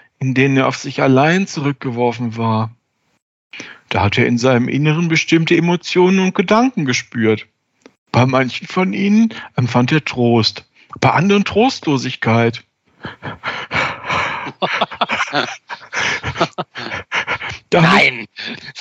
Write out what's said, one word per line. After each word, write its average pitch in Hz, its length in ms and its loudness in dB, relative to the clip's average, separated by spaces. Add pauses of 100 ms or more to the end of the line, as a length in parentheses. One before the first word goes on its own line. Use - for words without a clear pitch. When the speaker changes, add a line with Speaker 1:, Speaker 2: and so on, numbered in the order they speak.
(180)
Speaker 1:
in 131 160 -2
denen 135 240 4
er 127 100 2
auf 127 80 -2
sich 143 240 -8
allein 147 460 4
zurückgeworfen 120 920 -4
war. 110 340 0 (1200)
Da 92 140 0
hat 104 140 0
er 120 80 2
in 120 120 0
seinem 123 300 2
Inneren 151 400 0
bestimmte 165 480 2
Emotionen 180 600 2
und 185 160 0
Gedanken 214 500 2
gespürt. 113 600 0 (640)
Bei 123 160 4
manchen 131 400 -2
von 190 260 -2
ihnen 208 400 2 (240)
empfand 123 360 0
er 156 120 0
Trost, 117 640 0 (340)
bei 131 100 4
anderen 196 340 2
Trostlosigkeit.“ 123 1200 0 (400)
<laughs> - 400 -14 (1900)
Nein! 139 140 -2 (2250)
Damit, 170 200 4
Speaker 2:
Nein! 135 360 2 (540)